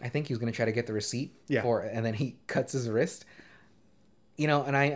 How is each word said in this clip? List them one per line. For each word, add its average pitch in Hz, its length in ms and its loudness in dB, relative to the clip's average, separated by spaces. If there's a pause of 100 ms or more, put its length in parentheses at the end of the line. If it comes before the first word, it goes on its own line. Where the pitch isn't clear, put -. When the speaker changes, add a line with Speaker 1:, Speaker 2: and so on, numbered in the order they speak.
Speaker 1:
I 123 80 -6
think 147 160 -2
he 127 80 -4
was 110 40 -2
gonna 117 140 -2
try 113 140 0
to 110 60 2
get 120 140 0
the 110 60 -6
receipt 107 400 -4 (160)
Speaker 2:
Yeah. 123 140 2
Speaker 1:
for, 117 180 2
and 113 240 -4
then 113 80 0
he 120 300 -4
<laughs> - 40 -20
cuts - 280 -2
his 123 160 -2
wrist. 131 340 0 (1120)
You 151 100 2
know, 143 160 4
and 139 140 0
I, 143 200 4